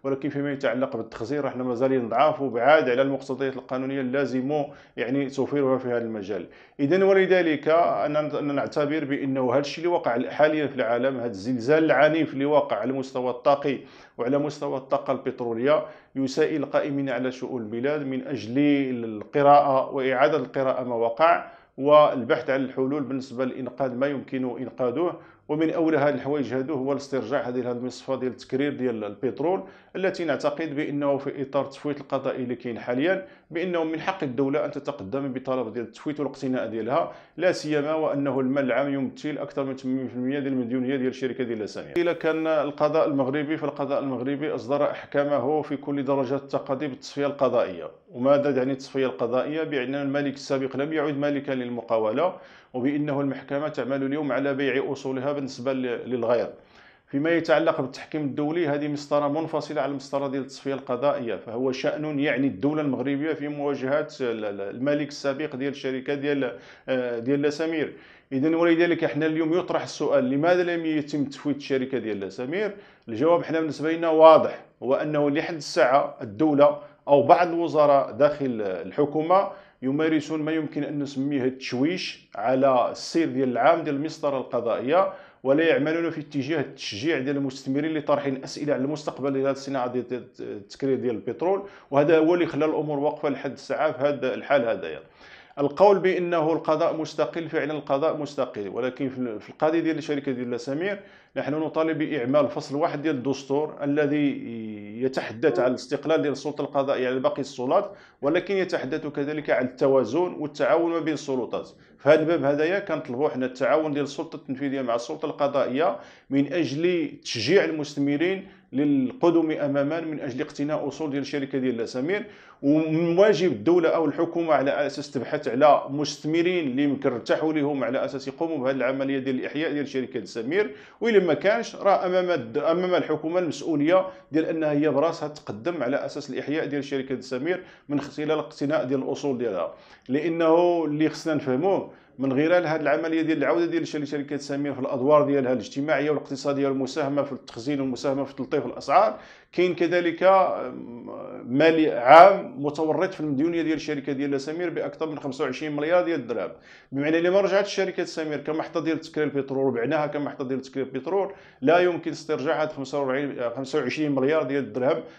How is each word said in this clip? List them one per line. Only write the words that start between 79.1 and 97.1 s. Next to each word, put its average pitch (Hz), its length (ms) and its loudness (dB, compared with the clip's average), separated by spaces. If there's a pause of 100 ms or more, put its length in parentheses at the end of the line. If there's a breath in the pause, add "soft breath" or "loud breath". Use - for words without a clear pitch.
يمارسون 151 600 0
ما 156 100 -2
يمكن 151 320 -4
ان 147 140 -6
نسميه 139 460 -2
التشويش 131 920 -4
على 127 560 4
السير 160 380 -2
ديال 131 200 0
العام 135 340 4
ديال 147 140 -2
المسطره 143 420 -2
القضائيه، 123 760 0 (300 loud breath)
ولا 139 220 4
يعملون 160 460 2
في 147 100 -8
اتجاه 147 400 -4
التشجيع 135 580 -4
ديال 135 180 -2
المستثمرين 139 480 -2
اللي 160 160 -2
طارحين 139 440 -2
اسئله 143 300 -4
على 127 100 -2
المستقبل 143 480 -4
ديال 135 120 0
هذه 135 80 2
الصناعه 131 400 -4
ديال 123 320 -6 (160)
التكرير 117 560 -4
ديال 117 180 -2
البترول، 160 480 -2 (280 loud breath)
وهذا 147 280 6
هو 160 160 6
اللي 175 120 2
خلى 143 180 0
الامور 151 340 0
واقفه 151 300 0
لحد 135 240 -4
الساعه 135 400 -2
في - 60 -8
هذا 131 360 0
الحال 117 340 2
هذايا. 85 320 -4 (580 loud breath)
القول 147 400 6
بانه 170 540 2
القضاء 156 440 2
مستقل، 156 520 -2